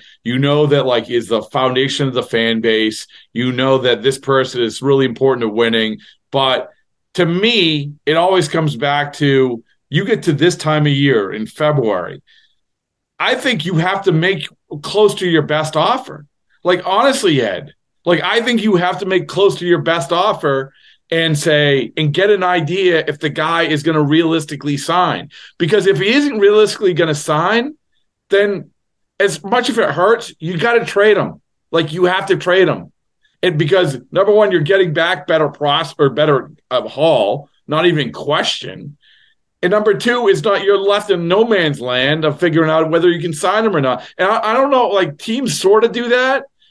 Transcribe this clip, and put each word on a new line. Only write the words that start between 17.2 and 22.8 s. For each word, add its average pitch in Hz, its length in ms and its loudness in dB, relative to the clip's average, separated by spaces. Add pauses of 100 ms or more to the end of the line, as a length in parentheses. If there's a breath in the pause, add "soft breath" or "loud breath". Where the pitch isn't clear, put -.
Ed, 98 320 -4 (320)
like, 170 180 0
I 214 200 -2
think 233 200 0
you 208 140 2
have 180 240 0
to 202 60 -6
make 185 220 -2
close 190 320 0
to 175 60 -6
your 170 140 2
best 165 320 -2
offer 160 600 -2 (340 soft breath)
and 165 300 0
say, 147 580 2
and 151 160 -2
get 190 180 2
an 196 120 2
idea 180 640 0